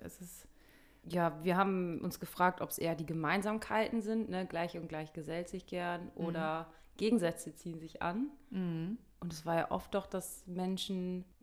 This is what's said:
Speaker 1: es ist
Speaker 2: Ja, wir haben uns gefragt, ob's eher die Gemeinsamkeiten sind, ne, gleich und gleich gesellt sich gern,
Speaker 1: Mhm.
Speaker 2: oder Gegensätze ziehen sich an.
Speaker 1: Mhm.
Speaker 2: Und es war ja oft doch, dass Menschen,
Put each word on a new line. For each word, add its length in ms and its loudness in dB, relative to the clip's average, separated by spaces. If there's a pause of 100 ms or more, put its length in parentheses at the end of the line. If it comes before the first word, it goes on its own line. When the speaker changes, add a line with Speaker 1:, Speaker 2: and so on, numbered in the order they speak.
Speaker 1:
es 180 -12
ist 260 -16 (600)
Speaker 2:
Ja, 340 4
wir 140 6
haben 440 4
uns 180 -2
gefragt, 420 2
ob's 160 -2
eher 160 2
die 140 -2
Gemeinsamkeiten 920 2
sind, 280 0
ne, 160 0
gleich 320 -2
und 100 -6
gleich 260 -6
gesellt 360 -4
sich 160 -8
gern, 380 -4 (120)
Speaker 1:
Mhm. 120 0
Speaker 2:
oder 440 -2 (260)
Gegensätze 580 4
ziehen 240 -8
sich 240 -8
an. 240 0 (240)
Speaker 1:
Mhm. 480 -2 (200)
Speaker 2:
Und 140 -6
es 140 -10
war 100 2
ja 140 2
oft 240 -2
doch, 100 0
dass 400 -6
Menschen, 800 -2 (180)